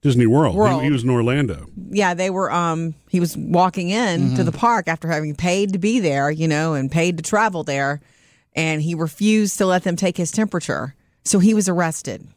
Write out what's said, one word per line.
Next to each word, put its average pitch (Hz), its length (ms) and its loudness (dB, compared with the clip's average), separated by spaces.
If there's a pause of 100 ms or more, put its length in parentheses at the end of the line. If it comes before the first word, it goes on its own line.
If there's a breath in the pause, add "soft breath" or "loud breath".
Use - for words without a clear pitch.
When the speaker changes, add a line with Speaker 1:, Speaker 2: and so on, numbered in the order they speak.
Speaker 1:
Disney 123 240 4
World. 127 280 4
He, 190 40 0
Speaker 2:
World. 208 240 2
Speaker 1:
he 139 80 0
was 127 140 0
in 131 60 0
Orlando. 120 560 0 (240)
Speaker 2:
Yeah, 185 240 0
they 185 160 -2
were, 185 200 -2
um, 165 440 -2 (160)
he 180 100 0
was 175 160 -2
walking 175 540 0
in 202 380 0
Speaker 3:
Mm-hmm. 127 80 0
Speaker 2:
to 190 80 2
the 165 80 2
park 233 360 0
after 165 200 -4
having 156 280 -2
paid 190 380 0
to 196 40 -2
be 220 220 2
there, 143 300 0
you 156 180 -2
know, 156 260 0
and 135 160 -2
paid 170 280 0
to 165 40 -10
travel 202 420 0
there, 139 360 -2 (560 soft breath)
and 156 260 0
he 170 120 -2
refused 202 640 0
to 196 80 2
let 185 180 2
them 180 120 -2
take 180 200 -2
his 170 160 -4
temperature. 156 600 -4 (300)
So - 140 2
he 202 160 6
was 202 140 2
arrested. 165 580 -4 (100)